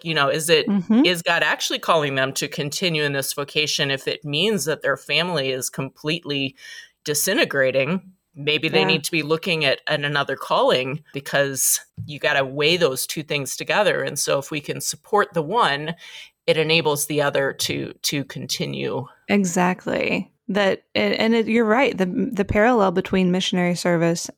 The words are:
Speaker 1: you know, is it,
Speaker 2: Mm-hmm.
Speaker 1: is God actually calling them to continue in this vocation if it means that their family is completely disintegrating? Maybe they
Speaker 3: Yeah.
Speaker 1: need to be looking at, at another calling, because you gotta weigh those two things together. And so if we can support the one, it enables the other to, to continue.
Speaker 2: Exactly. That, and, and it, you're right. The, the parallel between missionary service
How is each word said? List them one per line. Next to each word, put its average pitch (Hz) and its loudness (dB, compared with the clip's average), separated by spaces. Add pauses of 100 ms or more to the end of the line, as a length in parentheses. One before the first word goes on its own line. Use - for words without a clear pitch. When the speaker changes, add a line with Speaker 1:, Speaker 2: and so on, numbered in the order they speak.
Speaker 1:
you 165 -4
know, 143 2
is 156 0
it, 156 4
Speaker 2:
Mm-hmm. 208 4
Speaker 1:
is 175 2
God 170 2
actually 180 0
calling 147 2
them 135 0
to 147 -4
continue 151 -2
in 143 -2
this 139 -2
vocation 147 -2
if 135 -4
it - -6
means 156 0
that 147 -4
their 139 0
family 151 -2
is 131 -4
completely 143 -6 (520)
disintegrating? 147 0 (220)
Maybe 151 -2
they 156 4
Speaker 3:
Yeah. 160 4
Speaker 1:
need 160 0
to - -6
be 160 0
looking 160 0
at, 131 0
at 147 -2
another 143 -2
calling, 156 0 (100)
because 139 0 (240)
you 143 -12
gotta 143 2
weigh 147 2
those 135 2
two - -6
things 143 -4
together. 156 2
And 135 -4
so 147 0
if - -8
we 151 -4
can 139 -6
support - -2
the 170 -2
one, 156 0 (520)
it 165 4
enables 156 2
the 147 0
other 139 0
to, 143 -6 (100)
to 139 -2
continue. 139 -6 (220)
Speaker 2:
Exactly. 185 0 (160)
That, 190 0 (120)
and, 208 0
and 226 2
it, 226 2
you're 226 4
right. 220 2
The, 185 2 (260)
the 196 -2
parallel 214 4
between 185 2
missionary 180 2
service 170 0